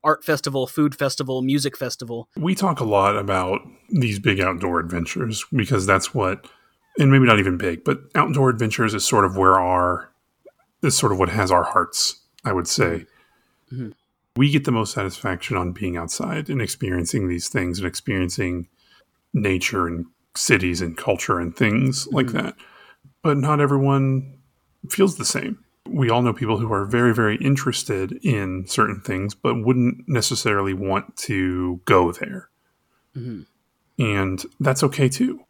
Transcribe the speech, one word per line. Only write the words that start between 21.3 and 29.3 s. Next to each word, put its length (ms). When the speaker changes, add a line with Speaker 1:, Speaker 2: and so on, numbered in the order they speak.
Speaker 2:
and 180
things 560
like 140
Speaker 1:
Mm-hmm. 120
Speaker 2:
that. 160
But 140
not 240
everyone 800
feels 300
the 80
same. 360
We 220
all 140
know 100
people 260
who 140
are 120
very, 280
very 240
interested 760
in 420
certain 340
things, 340